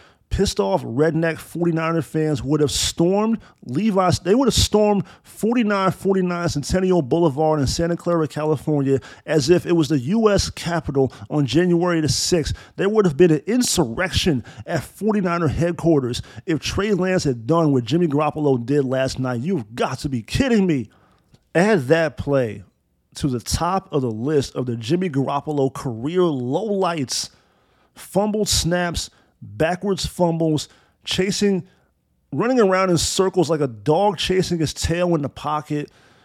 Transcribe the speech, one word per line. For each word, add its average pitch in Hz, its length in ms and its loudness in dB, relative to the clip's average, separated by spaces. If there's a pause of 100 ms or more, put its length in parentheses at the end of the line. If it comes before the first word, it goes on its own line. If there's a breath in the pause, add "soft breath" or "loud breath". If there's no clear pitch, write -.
(300 soft breath)
pissed - 280 -2
off 196 240 0
redneck 156 540 0
forty-niner 165 640 -2
fans 156 420 -2
would 143 180 0
have 143 100 2
stormed 202 720 0 (260 loud breath)
Levi's. 185 540 0
They 180 140 2
would 269 120 4
have 214 80 4
stormed 208 500 2 (180 loud breath)
forty-nine 208 680 0
forty-nine 180 580 0
Centennial 180 540 0
Boulevard 156 580 2
in 135 60 2
Santa 170 320 0
Clara, 170 280 0
California, 147 760 0 (260 loud breath)
as 151 240 2
if 180 160 4
it 175 60 0
was 160 180 2
the 156 80 2
U 208 320 2
S 196 180 2
Capitol 139 640 -2 (160 loud breath)
on 151 160 0
January 170 560 2
the 156 80 0
sixth. - 480 0 (200 loud breath)
There 175 120 0
would 214 160 4
have 147 140 0
been 170 140 8
an 151 140 0
insurrection 175 1000 0 (200 loud breath)
at 160 180 -4
forty-niner 180 680 -2
headquarters 147 760 0 (240 loud breath)
if 160 140 -2
Trey 208 340 -2
Lance 185 300 0
had 120 220 -4
done 160 260 4
what 123 120 2
Jimmy 165 240 0
Garoppolo 143 560 0
did 139 220 0
last 131 320 -2
night. 127 240 -4
You've 131 320 -4
got 135 240 -4
to 151 100 -6
be 127 140 -6
kidding 233 440 2
me. 139 220 0 (640 soft breath)
Add 175 360 2
that 160 280 2
play 117 460 -2 (540)
to - 100 -2
the 123 140 -2
top 180 520 -4
of 143 100 0
the 123 80 -2
list 131 440 -2
of 127 120 -6
the 120 100 -6
Jimmy 165 340 -2
Garoppolo 139 640 -2
career 139 460 -4
lowlights. 170 1120 -2 (640 soft breath)
Fumbled 208 560 -2
snaps, 175 640 -2 (320 soft breath)
backwards 165 640 -2
fumbles, 165 640 0 (340 soft breath)
chasing, 196 640 0 (640 soft breath)
running 233 300 2
around 190 300 4
in 170 80 4
circles 185 520 0
like 160 100 0
a 147 60 0
dog 151 500 0
chasing 180 440 0
his 156 120 -2
tail 175 440 -2
in 147 60 0
the 135 60 -4
pocket, 147 600 -6 (340 soft breath)